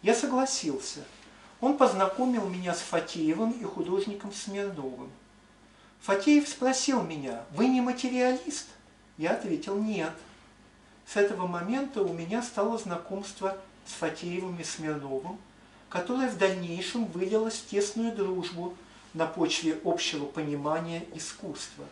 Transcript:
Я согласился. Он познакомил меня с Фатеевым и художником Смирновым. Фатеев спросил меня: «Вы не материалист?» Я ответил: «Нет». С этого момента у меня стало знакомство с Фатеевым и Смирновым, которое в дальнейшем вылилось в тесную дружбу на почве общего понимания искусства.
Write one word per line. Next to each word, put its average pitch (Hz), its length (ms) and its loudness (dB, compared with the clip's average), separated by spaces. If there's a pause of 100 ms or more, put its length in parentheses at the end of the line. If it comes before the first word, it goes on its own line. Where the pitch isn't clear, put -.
Я 220 120 8
согласился. 240 880 0 (560)
Он 277 160 4
познакомил 220 720 4
меня 180 260 -2
с - 60 -4
Фатеевым 170 720 0
и 240 120 -6
художником 202 680 -2
Смирновым. 147 800 -6 (920)
Фатеев 285 480 6
спросил 262 540 2
меня: 135 500 -6
«Вы 214 160 4
не 254 120 6
материалист?» 254 880 0 (520)
Я 165 140 0
ответил: 196 440 -2
«Нет». 190 380 -2 (920)
С - 100 -4
этого 202 300 4
момента 202 560 -2
у 175 100 2
меня 170 300 -2
стало 226 360 0
знакомство 196 800 -4 (300)
с - 60 -14
Фатеевым 175 680 -4
и 160 60 -8
Смирновым, 139 720 -4 (500)
которое 247 420 0
в 190 80 -6
дальнейшем 185 680 0
вылилось 202 500 0
в - 140 -10
тесную 214 440 0
дружбу 180 640 -2 (380)
на 165 120 2
почве 160 580 0
общего 165 400 0
понимания 156 920 -2
искусства. - 760 -10